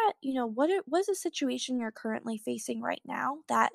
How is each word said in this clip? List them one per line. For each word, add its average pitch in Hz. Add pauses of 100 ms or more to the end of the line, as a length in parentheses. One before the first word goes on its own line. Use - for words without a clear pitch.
at, 392
you 269
know, 247
what 254
it, 392
what 302
is 392
a 392
situation 254
you're 220
currently 226
facing 226
right -
now 269
that 226